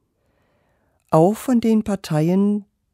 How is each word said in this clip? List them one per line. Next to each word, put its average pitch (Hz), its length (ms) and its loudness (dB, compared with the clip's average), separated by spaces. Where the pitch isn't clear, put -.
Auch 170 260 4
von 240 260 -2
den 220 220 0
Parteien 196 800 -2